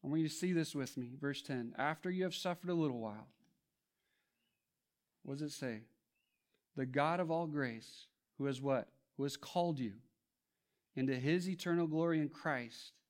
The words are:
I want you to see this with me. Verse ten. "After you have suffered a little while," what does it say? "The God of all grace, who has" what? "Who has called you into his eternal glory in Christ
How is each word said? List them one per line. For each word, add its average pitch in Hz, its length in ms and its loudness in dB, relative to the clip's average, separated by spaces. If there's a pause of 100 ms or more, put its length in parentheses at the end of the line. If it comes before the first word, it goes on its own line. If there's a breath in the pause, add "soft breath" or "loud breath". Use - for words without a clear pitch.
I - 20 -4
want 156 160 4
you 156 60 4
to 151 60 -4
see 180 180 2
this 160 240 2
with 135 200 -4
me. 123 240 -6
Verse 139 220 -2
ten. 123 340 -4
"After 156 320 0
you 185 140 2
have 180 140 0
suffered 175 340 -2
a 175 40 2
little 147 260 2
while," 107 260 -8 (2000)
what 139 140 -6
does 147 140 -4
it - 20 -10
say? 117 260 -6 (960)
"The 135 100 0
God 143 320 2
of 165 140 2
all 165 160 2
grace, 127 580 -4 (300)
who 135 80 -2
has" 135 180 0
what? 135 300 2 (240)
"Who 135 80 -2
has 139 120 -2
called 170 440 0
you 107 140 -2 (1000)
into 131 220 2
his 165 320 4
eternal 170 400 2
glory 160 320 4
in 147 80 2
Christ 123 640 -4 (180)